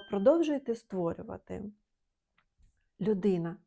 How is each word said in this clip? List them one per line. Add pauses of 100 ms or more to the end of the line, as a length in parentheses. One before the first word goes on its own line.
продовжуйте
створювати. (1400)
Людина,